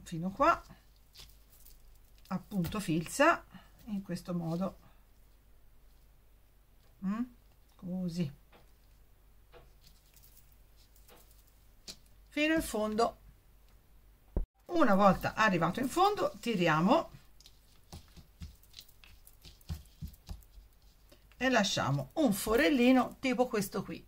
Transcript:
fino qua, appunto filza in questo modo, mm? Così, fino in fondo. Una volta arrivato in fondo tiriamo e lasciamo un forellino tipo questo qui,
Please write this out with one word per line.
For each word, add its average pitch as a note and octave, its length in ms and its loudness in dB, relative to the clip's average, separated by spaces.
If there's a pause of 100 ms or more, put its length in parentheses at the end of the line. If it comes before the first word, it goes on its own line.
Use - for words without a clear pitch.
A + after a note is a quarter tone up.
fino E3+ 260 -6
qua, C#4+ 320 2 (1700)
appunto F#3 500 -6
filza F#3+ 680 0 (420)
in G3+ 160 -6
questo F3+ 300 -10
modo, E3+ 460 -4 (2250)
mm? G#3 180 -6 (520)
Così, F3 580 -6 (4000)
fino D4+ 260 0
in D#4+ 80 2
fondo. G#3+ 560 -2 (1500)
Una D4 240 4
volta F#3+ 400 4
arrivato F#3 460 0
in C4 80 -4
fondo G4 500 2
tiriamo G#3 720 2 (4000)
e C4 140 0
lasciamo C#3+ 640 0
un C#4 180 2
forellino B3 840 2
tipo B3 300 -2
questo G3+ 340 -4
qui, - 260 -14